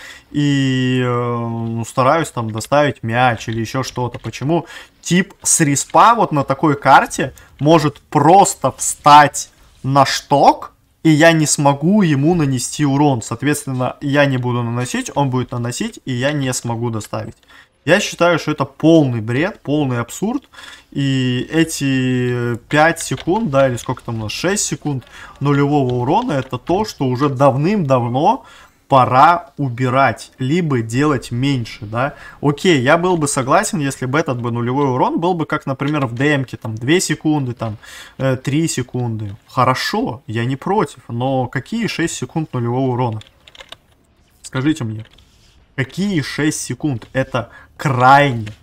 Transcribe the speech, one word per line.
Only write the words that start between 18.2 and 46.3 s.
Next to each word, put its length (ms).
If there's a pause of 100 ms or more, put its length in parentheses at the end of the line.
что 120
это 160
полный 560
бред, 400
полный 380
абсурд. 480 (420)
И 600
эти 1080 (120)
пять 320
секунд, 500
да, 180
или 80
сколько 260
там 140
у 80
нас, 80
шесть 340
секунд 380 (360)
нулевого 540
урона, 380
это 260
то, 260
что 220
уже 240
давным-давно 1120 (440)
пора 680
убирать, 800
либо 420
делать 500
меньше, 560
да. 280 (260)
Окей, 400
я 180
был 200
бы 100
согласен, 520
если 260
бы 120
этот 220
бы 100
нулевой 400
урон 300
был 140
бы, 100
как, 220
например, 400
в 80
Д 200
М-ке, 220
там, 180
две 260
секунды, 520
там, 240 (420)
э, 180
три 320
секунды. 680 (100)
Хорошо, 800
я 200
не 100
против, 520
но 380
какие 400
шесть 300
секунд 380
нулевого 380
урона? 280 (1200)
Скажите 420
мне, 200 (720)
какие 460
шесть 380